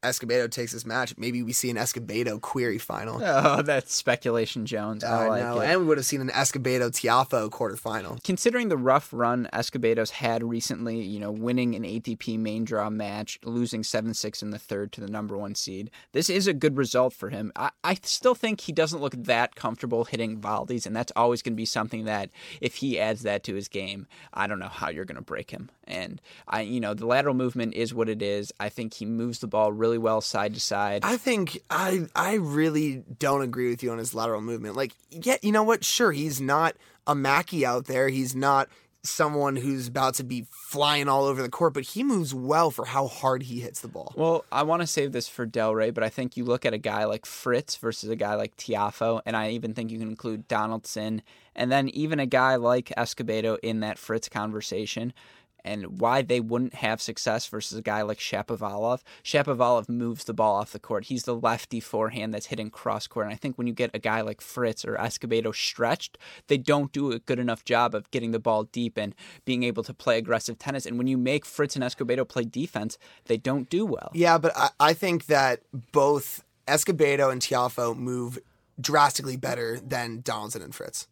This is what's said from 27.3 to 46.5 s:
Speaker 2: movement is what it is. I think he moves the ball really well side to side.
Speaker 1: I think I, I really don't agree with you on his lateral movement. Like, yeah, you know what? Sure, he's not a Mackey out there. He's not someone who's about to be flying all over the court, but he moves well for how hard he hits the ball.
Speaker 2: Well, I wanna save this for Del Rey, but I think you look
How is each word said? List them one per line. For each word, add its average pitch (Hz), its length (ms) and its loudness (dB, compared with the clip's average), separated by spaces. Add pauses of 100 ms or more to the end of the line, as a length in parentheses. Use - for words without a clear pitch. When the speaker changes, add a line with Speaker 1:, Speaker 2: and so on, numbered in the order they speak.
Speaker 2:
movement 123 400 0
is 113 200 -2
what 113 160 2
it 107 100 -2
is. 101 400 -2
I 104 100 -2
think 113 240 -8
he 104 120 -8
moves 117 320 -2
the 123 80 -8
ball 107 260 4
really 113 260 2
well 110 240 2
side 107 320 -2
to - 60 -8
side. 202 440 0
Speaker 1:
I 226 140 2
think 208 420 0 (100)
I, 185 360 0 (100)
I 185 180 2
really 151 680 0 (140)
don't 139 240 2
agree 123 260 -2
with 120 140 -2
you 120 100 -2
on 117 60 -4
his 113 160 -6
lateral 113 260 0
movement. 110 360 -6
Like, 131 160 -2 (180)
yeah, 165 320 -2
you 208 100 2
know 214 100 4
what? 220 220 2
Sure, 226 260 4
he's 143 300 -2
not 143 340 4 (320)
a 151 80 4
Mackey 139 520 2
out 123 180 0
there. 131 240 2
He's 131 260 -2
not 135 360 4 (320)
someone 143 540 0
who's 131 300 -2
about 131 280 0
to 139 100 -4
be 123 260 -6
flying 147 560 2
all 139 200 6
over 135 160 0
the 123 80 -4
court, 160 240 2
but 143 100 -2
he - 180 -4
moves 185 320 2
well 147 360 4
for 113 160 -6
how 135 200 0
hard 131 380 0
he 120 160 -6
hits 120 220 -10
the 117 60 -12
ball. - 280 -12
Speaker 2:
Well, 165 340 2
I 139 120 2
wanna 165 240 2
save 143 260 0
this 120 160 -4
for - 160 -6
Del 110 300 2
Rey, 110 160 2
but 113 120 -2
I 110 60 2
think 123 280 -6
you 123 80 -4
look 123 200 0